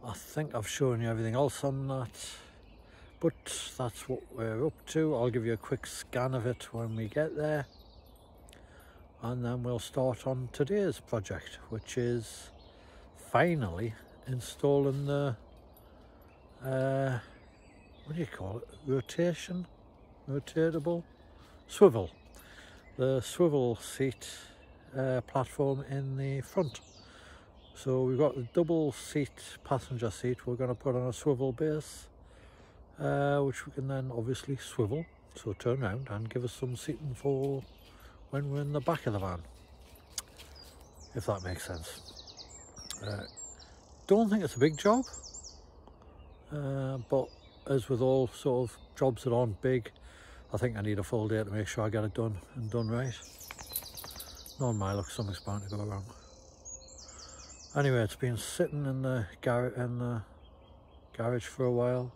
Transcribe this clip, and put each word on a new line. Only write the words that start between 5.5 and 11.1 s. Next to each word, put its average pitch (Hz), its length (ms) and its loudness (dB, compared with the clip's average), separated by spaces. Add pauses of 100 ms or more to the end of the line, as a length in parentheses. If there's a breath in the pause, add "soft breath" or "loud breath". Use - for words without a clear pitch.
a 107 40 -4
quick - 280 -4
scan - 480 -2
of 117 120 0
it - 260 -4
when 113 220 -4
we 113 140 -2
get 156 280 0
there, 151 300 0 (1600 loud breath)
and 123 220 -4
then 123 200 -2
we'll 123 160 0
start 127 460 0
on 131 260 -2
today's 190 480 0
project, - 580 -6 (100)